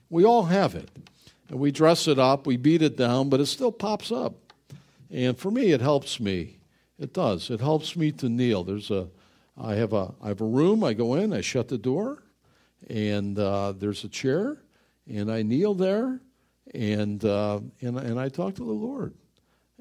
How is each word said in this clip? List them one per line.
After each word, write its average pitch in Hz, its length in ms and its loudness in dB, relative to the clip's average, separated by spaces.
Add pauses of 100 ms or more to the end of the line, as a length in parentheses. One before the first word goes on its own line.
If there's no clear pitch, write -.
(100)
We 170 160 6
all 233 160 6
have 175 320 2
it. 80 160 -12 (600)
And 127 100 -6
we 143 100 2
dress 156 380 4
it 139 100 4
up, 135 280 4
we 131 100 2
beat 151 240 4
it 151 160 2
down, 131 320 2
but 135 100 4
it 143 80 2
still 240 240 0
pops 214 400 -4
up. - 240 -4 (760)
And 127 280 0
for 196 120 -4
me, 226 220 2
it 127 80 4
helps 143 380 0
me 95 340 -4 (440)
it 147 140 -10
does. 117 380 -2
It 113 100 -4
helps 151 360 0
me 156 160 0
to 139 160 -4
kneel. 117 360 2
There's 101 260 -6
a, 92 180 -2 (480)
I 113 180 -6
have 107 180 0
a, 95 300 -2
I 107 60 -8
have 101 120 -4
a 113 60 -2
room. 170 380 2
I 120 100 0
go 117 200 0
in, 196 180 0
I 110 80 -2
shut 120 280 -2
the 131 100 -4
door, 185 440 -4 (640)
and, 104 500 -2
uh, 101 340 0
there's 101 320 -6
a 107 40 -12
chair, 196 500 -2 (500)
and 107 220 -4
I 110 120 -2
kneel 151 320 0
there, 214 460 0 (520)
and, 104 520 -2
uh, 104 360 0 (200)
and, 123 180 -6
and 123 200 -4
I 135 100 -4
talk 180 260 -6
to 247 100 -10
the 226 80 -6
Lord. 214 420 -6 (680)